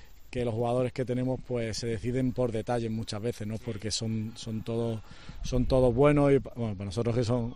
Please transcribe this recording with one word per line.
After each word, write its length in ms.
que 160
los 100
jugadores 380
que 120
tenemos, 400
pues, 320
se 120
deciden 440
por 200
detalles 360
muchas 320
veces, 280
¿no? 100
Porque 320
son, 460
son 260
todos, 380
son 220
todos 280
buenos 400
y 60
pa-, 160
bueno, 200
para 100
nosotros 320
que 80
son, 320